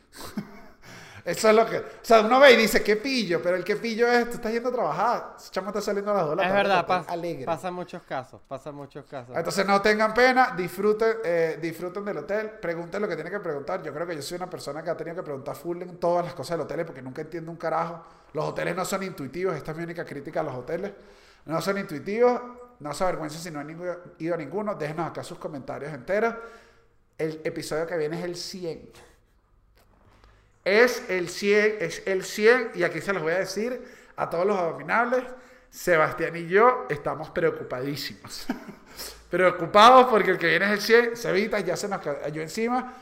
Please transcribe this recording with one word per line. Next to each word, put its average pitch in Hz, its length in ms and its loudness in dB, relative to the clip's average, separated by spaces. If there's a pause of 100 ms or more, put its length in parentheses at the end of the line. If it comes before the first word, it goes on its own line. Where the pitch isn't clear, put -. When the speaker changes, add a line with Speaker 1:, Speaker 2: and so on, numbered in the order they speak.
(140)
Speaker 1:
<laughs> - 420 -12 (680)
Eso 175 240 2
es 214 60 8
lo 226 100 6
que, - 140 -4
o - 40 -8 (200)
sea, 220 180 8
uno 247 180 4
ve 277 120 12
y 233 40 10
dice, 220 280 4
"Qué 214 140 2
pillo", 214 440 0
pero 175 140 2
el 180 80 -2
qué 202 140 -2
pillo 233 300 0
es, 240 220 4
tú 233 60 -6
estás 220 180 -6
yendo 233 160 -2
a - 20 -2
trabajar, 196 640 -2
ese - 140 -20
chamo 190 200 -6
está 202 120 -4
saliendo 202 300 -2
a - 20 2
las 196 100 2
dos 151 80 -2
de 156 40 -2
la 175 80 0
Speaker 2:
Es 180 60 2
Speaker 1:
tarde 196 100 2
del 202 80 2
Speaker 2:
verdad, 180 160 4
Speaker 1:
hotel, 185 160 0
Speaker 2:
pasa, 160 140 -8
Speaker 1:
alegre. 165 320 -6
Speaker 2:
pasa 170 260 -4
muchos 180 320 -10
casos, 127 440 -10
pasa 139 240 -12
muchos 143 340 -16
casos. 127 300 -12
Speaker 1:
Entonces 175 300 -2
no 196 160 4
tengan 214 320 4
pena, 247 420 6
disfruten, 214 680 0
eh, 165 360 2
disfruten 175 460 -6
del 185 140 -4
hotel, 208 320 -4 (100)
pregunten 170 400 -6
lo 208 60 -2
que 170 80 -4
tienen 165 180 -8
que 202 60 -4
preguntar. 170 420 -6
Yo 156 100 -10
creo 156 140 -6
que 175 100 -6
yo 143 60 -8
soy 170 160 -8
una 233 100 -8
persona 151 360 -10
que 170 80 -4
ha 156 60 -2
tenido 165 180 -8
que 180 80 -8
preguntar 139 320 -8
full 175 260 -6
en 175 160 -14
todas 175 280 2
las 160 100 -10
cosas 160 240 -6
del - 20 -2
hotel 143 240 -4
porque 139 160 -14
nunca 131 220 -10
entiendo 160 260 -10
un 165 80 -12
carajo. 165 460 -4 (300)
Los 151 120 -4
hoteles 160 300 -4
no 180 100 -4
son 190 160 -2
intuitivos, 170 540 -4
esta 143 160 -8
es 151 60 -8
mi 170 60 -6
única 165 220 -8
crítica 147 360 -8
a - 20 0
los 139 100 -6
hoteles. 170 380 -6 (540)
No 160 140 -2
son 196 200 -2
intuitivos, 208 600 0 (400)
no 147 140 -8
se 196 100 -4
avergüencen 156 380 -2
si 175 100 -10
no 147 80 -8
han 143 80 -10
ningú-, 170 300 -8 (220)
ido 165 140 -2
a 165 40 -2
ninguno. 190 380 -6
Déjenos 151 340 -6
acá 135 140 -10
sus - 140 -14
comentarios 143 560 -10
enteros. 202 420 -2 (840)
El 156 260 -4
episodio 160 440 -4
que 175 100 -6
viene 156 220 -4
es 180 60 -8
el 175 100 -8
cien. 175 540 -10 (1700)
Es 226 460 4
el 180 200 -2
cien, 208 500 2
es 165 260 -6
el 190 180 -2
cien. 220 520 4
Y 175 80 -2
aquí 160 180 -2
se 196 120 -2
los 175 80 -4
voy 160 120 0
a 185 60 0
decir 233 420 -4 (340)
a 147 140 -4
todos 170 160 0
los 202 120 2
abominables. 185 680 0 (460)
Sebastián 160 680 0
y 170 120 -8
yo 233 420 6
estamos 147 420 -4
preocupadísimos. - 1200 -4
<laughs> - 800 -14
Preocupados 208 800 8
porque 190 220 6
el 180 60 2
que 165 100 0
viene 175 180 4
es 208 60 2
el 208 100 0
cien. 233 360 6
Cevita 202 420 0
ya 170 160 -2
se 202 140 -4
nos 185 100 -4
cayó 151 420 -6
encima, 233 600 -4